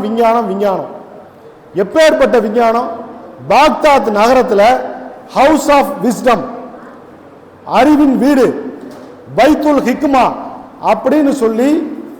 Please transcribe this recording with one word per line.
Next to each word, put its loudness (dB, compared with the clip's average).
விஞ்ஞானம், 0
விஞ்ஞானம். -4
எப்பேற்பட்ட 2
விஞ்ஞானம்? 0
பாக்தாத் 2
நகரத்துல 2
House 2
of 2
Wisdom, 0
அறிவின் 4
வீடு, 2
பைத்துல் 2
ஹிக்மா 0
அப்படின்னு 0
சொல்லி 0